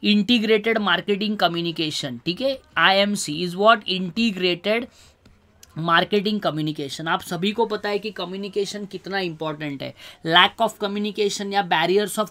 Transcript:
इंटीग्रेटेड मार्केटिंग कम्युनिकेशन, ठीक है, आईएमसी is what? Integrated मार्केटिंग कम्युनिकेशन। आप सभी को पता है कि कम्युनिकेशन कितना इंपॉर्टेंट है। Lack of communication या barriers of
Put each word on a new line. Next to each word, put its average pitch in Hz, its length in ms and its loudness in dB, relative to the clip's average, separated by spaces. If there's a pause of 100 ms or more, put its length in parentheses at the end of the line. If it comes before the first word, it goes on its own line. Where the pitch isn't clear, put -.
इंटीग्रेटेड 214 760 4
मार्केटिंग 202 580 0
कम्युनिकेशन, 165 880 -2
ठीक 180 140 -2
है, 262 200 -2 (160)
आईएमसी 185 720 2
is 175 80 -8
what? 214 220 6 (220)
Integrated 185 880 0 (920)
मार्केटिंग 185 640 2
कम्युनिकेशन। 151 680 -4
आप 175 120 0
सभी 185 320 -2
को 220 140 0
पता 208 220 -4
है 208 100 0
कि 208 120 -8
कम्युनिकेशन 196 720 -6
कितना 190 340 -8
इंपॉर्टेंट 156 640 -6
है। 131 120 -10 (320)
Lack 185 420 2
of - 160 -10
communication 202 680 -4
या 196 160 0
barriers 180 500 2
of 214 120 -2